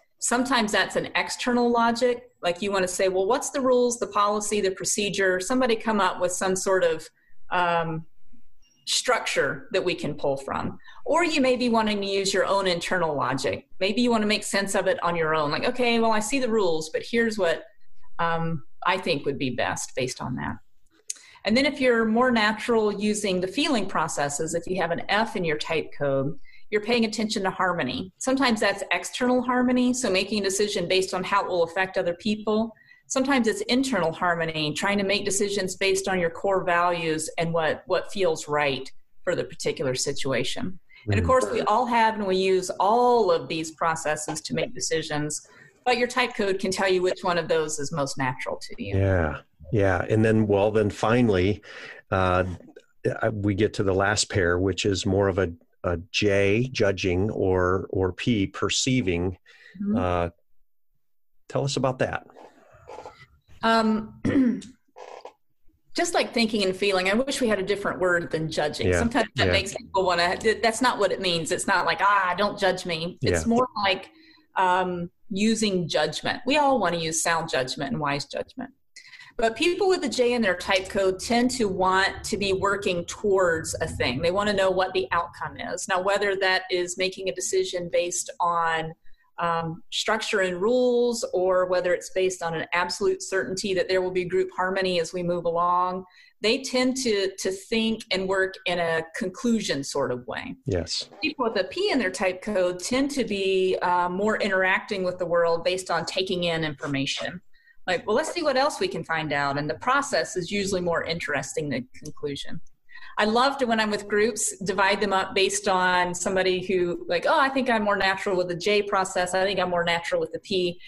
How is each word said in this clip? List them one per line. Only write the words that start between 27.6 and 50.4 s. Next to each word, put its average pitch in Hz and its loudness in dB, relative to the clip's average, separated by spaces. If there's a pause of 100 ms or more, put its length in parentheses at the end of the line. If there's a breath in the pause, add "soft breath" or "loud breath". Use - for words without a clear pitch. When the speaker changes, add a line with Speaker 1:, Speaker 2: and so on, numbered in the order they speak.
Speaker 1:
Sometimes 262 2
that's 196 2 (100)
external 247 0
harmony, 247 2
so 247 0
making 202 0
a 196 -2
decision 196 0
based 185 2
on 180 -2
how 202 2
it - -6
will 175 2
affect 190 0
other 175 0
people. 214 -2 (320 loud breath)
Sometimes 262 2
it's 196 -2
internal 247 0
harmony, 160 0
trying 202 0
to 202 0
make 202 0
decisions 202 -2
based 190 0
on 185 2
your 170 0
core 190 0
values 170 0 (100)
and 165 0
what, 160 0
what - 0
feels 160 0
right 143 0 (360)
for 175 0
the 139 -4
particular 139 -2
situation. - -2 (280 loud breath)
And 104 2
of 87 2
Speaker 2:
Mm. - 0
Speaker 1:
course, 254 4
we 226 0
all 233 2
have 226 4
and 208 -2
we 185 2
use 190 2
all 233 4
of 143 0
these 160 -4
processes 156 -2
to - -6
make 160 -2
decisions, 151 -4 (400 loud breath)
but 247 2
your 240 0
type 240 -2
code 196 0
can 190 -2
tell 190 0
you 185 4
which 180 -2
one 175 2
of 160 -4
those 156 0
is 139 -4
most 139 -4
natural - -4
to - -14
you. 98 -4
Speaker 2:
Yeah, 92 2 (340)
yeah. 98 2
And 110 4
then, 110 4